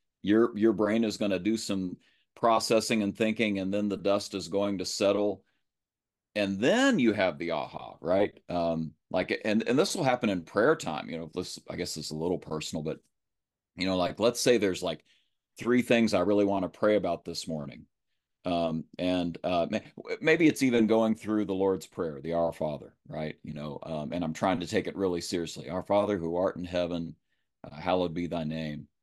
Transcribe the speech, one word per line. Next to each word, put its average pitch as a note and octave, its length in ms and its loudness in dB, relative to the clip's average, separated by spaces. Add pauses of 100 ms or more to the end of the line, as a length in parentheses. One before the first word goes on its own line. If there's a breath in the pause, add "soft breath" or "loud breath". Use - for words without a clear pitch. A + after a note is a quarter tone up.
(220)
Your, A2 360 4
your A2 140 6
brain G#2 320 2
is G#2 120 -2
gonna G2+ 220 -2
do G#2 180 0
some F#2+ 400 -4 (380)
processing A2+ 720 2
and G2+ 120 -2
thinking, A2 440 0
and F#2+ 120 -4
then G#2 160 0
the G2 80 -2
dust G2 380 0
is F2+ 140 -6
going G2 300 -2
to F2+ 60 -4
settle. G2+ 600 0 (880)
And G2 240 0
then A3 400 4
you A#2 140 4
have F#2 260 0
the E2+ 140 -4
aha, B1+ 480 -6
right? F#2+ 320 2 (160)
Um, E2 440 -2 (200)
like, F#2 320 0
and, A2 240 2
and B2 100 2
this F#3+ 160 2
will F#3 100 -2
happen B2 240 2
in F#2 140 -2
prayer A#2 320 2
time. D#2 340 -6
You D#2+ 100 -8
know, E2 140 -10
this, - 280 -8 (100)
I F2+ 60 -8
guess F2 200 -6
it's D#2 140 -10
a D#2 60 -6
little E2+ 220 -2
personal, D#2 440 -8
but, D#2+ 160 -6 (800)
you F2+ 100 -4
know, F#2 100 0
like, E2+ 220 0
let's A#2+ 220 2
say B2 180 4
there's, F#2+ 240 0
like, E2+ 220 -6 (520)
three B2 260 2
things A#2 320 4
I F#2 60 4
really G2+ 240 4
wanna G2 240 0
pray G#2+ 280 2
about F2 280 -2
this E2+ 220 -10
morning. C#2+ 400 -8 (580)
Um, E2+ 400 0 (140)
and, F2 460 -2
uh, F2+ 240 2
may-, - 240 -6 (280)
maybe E3 260 4
it's C#3+ 160 4
even A#2+ 240 4
going A2 300 4
through G#2+ 280 0
the F#2+ 100 -2
Lord's F#2+ 320 0
Prayer, D#2 360 -8
the D#2+ 100 -4
Our E2 200 0
Father, D2+ 420 -6 (120)
right? D#2 360 -8
You D#2+ 100 -12
know, D2 300 -10
um, D2+ 300 -8
and F2 120 -4
I'm D#2+ 80 -4
trying F2+ 280 0
to F2 60 -6
take F#2 200 0
it - 100 -8
really F2+ 240 0
seriously. D#2+ 480 -6
"Our F2+ 140 -6
Father G2+ 340 2
who E2 200 -4
art F#2 200 0
in F2+ 80 -8
heaven, F2 500 -4 (500)
uh, D#2+ 100 -18
hallowed F2 400 0
be F2 120 -4
thy E2 180 -4
name." D#2 420 -6 (160)